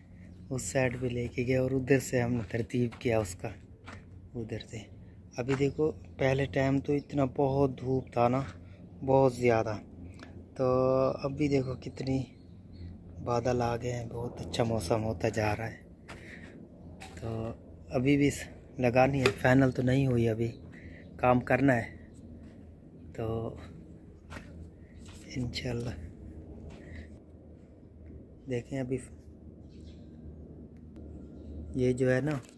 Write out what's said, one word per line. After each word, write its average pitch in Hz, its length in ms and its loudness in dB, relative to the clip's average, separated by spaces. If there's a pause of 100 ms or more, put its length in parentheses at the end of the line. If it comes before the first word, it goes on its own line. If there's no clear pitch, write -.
(520)
उस 127 220 -4
साइड 127 280 2
पे 127 100 0
लेके 120 320 -2
गए 131 140 4
और 131 160 2
उधर 131 280 6
से 127 200 2
हमने 120 300 2
तरतीब 117 500 0
किया 113 200 4
उसका 107 320 -6 (840)
उधर 113 300 -8
से। 107 220 -12 (500)
अभी 127 160 0
देखो 143 340 2 (300)
पहले 135 280 4
time 135 320 2
तो 143 140 0
इतना 143 340 0
बहुत 135 480 2
धूप 127 320 -2
था 120 200 4
ना, 127 120 4 (640)
बहुत 135 340 6
ज़्यादा, 113 380 4 (800)
तो 131 120 0 (600)
अभी 143 240 0
देखो 131 280 2
कितनी 135 400 -2 (1040)
बादल 123 400 2
आ 120 160 0
गए 120 140 -4
हैं, 120 180 -6
बहुत 120 320 -8
अच्छा 85 220 0
मौसम 113 380 2
होता 110 300 0
जा 107 220 2
रहा 113 140 -4
है। - 120 -12 (1300)
तो 113 760 -8
अभी 143 260 6
भी 143 120 6 (500)
लगानी 127 400 6
है, 131 140 6
final 131 380 6
तो 127 120 0
नहीं 135 240 4
हुई 117 200 4
अभी, 113 200 2 (720)
काम 127 220 6
करना 131 320 6
है, 117 160 2 (1200)
तो 113 460 -4 (1800)
इंशाल्लाह 120 580 -4 (2500)
देखें। 127 300 -4
अभी 127 200 -2 (2750)
ये 127 160 4
जो 127 160 2
है 127 140 4
ना 147 160 -2 (180)